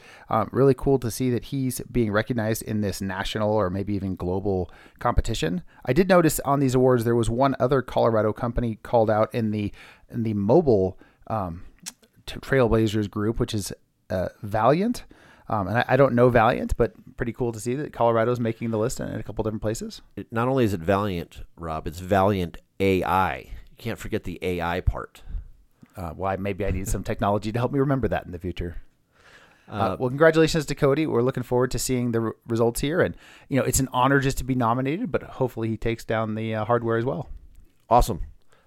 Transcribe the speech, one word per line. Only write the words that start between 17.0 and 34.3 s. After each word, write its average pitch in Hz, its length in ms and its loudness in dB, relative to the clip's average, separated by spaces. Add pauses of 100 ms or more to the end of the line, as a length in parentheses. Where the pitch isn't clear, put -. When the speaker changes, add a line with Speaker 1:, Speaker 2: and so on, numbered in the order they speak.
Speaker 1:
pretty 120 160 -4
cool 120 220 -4
to 110 80 -12
see 120 140 -2
that 147 180 -8
Colorado's 117 480 2
making 113 300 -4
the 110 60 0
list 113 220 -2
in, 127 80 -6
in 107 100 -6
a 110 60 -8
couple 107 220 -6
different 107 160 -4
places. 123 400 -4 (160)
Speaker 2:
It, 101 120 -12
not 117 200 0
only 131 160 4
is 101 80 0
it 87 80 -6
Valiant, 98 600 -2 (120)
Rob, 80 300 -8
it's 85 140 -10
Valiant 95 580 0 (220)
A 95 240 2
I. 87 340 0
You - 400 -16
can't 110 220 -8
forget - 240 -6
the - 180 -10
A 90 180 -4
I 87 220 -4
part. - 400 -6 (760)
Speaker 1:
Uh, 85 200 -10
well, 95 160 -4
I, 95 60 -2
maybe 98 280 -4
I 98 60 -2
need 95 160 -4
some 95 160 -2
technology 104 480 -2
to 117 80 -4
help 127 120 -2
me 143 60 -2
remember 135 300 0
that 85 180 -4
in 87 60 -14
the 87 80 -12
future. 87 380 -8 (920)
Uh, - 20 -16
Speaker 2:
Uh, 101 280 -2
Speaker 1:
well, 127 100 -2
congratulations 160 560 4
to 147 80 -6
Cody. 143 320 2
We're 117 160 2
looking 127 220 -2
forward 127 280 0
to - 80 -4
seeing 123 320 -2
the 113 100 0
r-, 113 140 -4 (120)
results 117 340 0
here. 151 200 0
And, 90 140 0 (320)
you 135 120 0
know, - 60 0
it's 127 140 0
an 131 140 0
honor 131 260 4
just 131 200 0